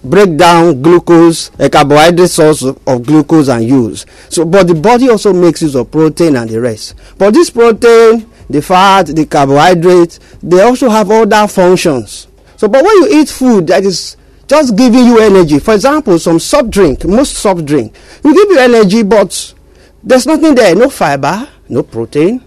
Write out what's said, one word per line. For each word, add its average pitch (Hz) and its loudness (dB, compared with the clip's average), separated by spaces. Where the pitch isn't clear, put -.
break 170 0
down 165 2
glucose, 170 2
a 139 -2
carbohydrate 160 2
source 156 0
of, 131 -6
of 123 -4
glucose 151 0
and 117 -2
use. 123 -2
So, 170 -4
but 180 0
the 175 0
body 240 0
also 208 0
makes 175 0
use 151 -4
of 123 -4
protein 156 0
and 117 -6
the 113 -6
rest. 117 -8
But 202 0
this 330 2
protein, 233 2
the 147 -4
fat, 190 2
the 151 -4
carbohydrate, 170 0
they 175 0
also 247 0
have 214 -2
other 214 0
functions. 175 -2
So, 220 -4
but 269 2
when 427 2
you 302 2
eat 262 -2
food 220 -2
that 185 0
is - -8
just 269 0
giving 247 2
you 233 4
energy, 185 2
for 220 -2
example, 240 0
some 165 -2
soft 262 -2
drink, 165 -2
most 226 -2
soft 185 -4
drink, 135 -4
will 294 2
give 415 4
you 311 2
energy, 226 2
but 208 -2
there's 254 0
nothing 311 0
there, 214 2
no 247 2
fiber, 160 -4
no 123 -6
protein 151 -4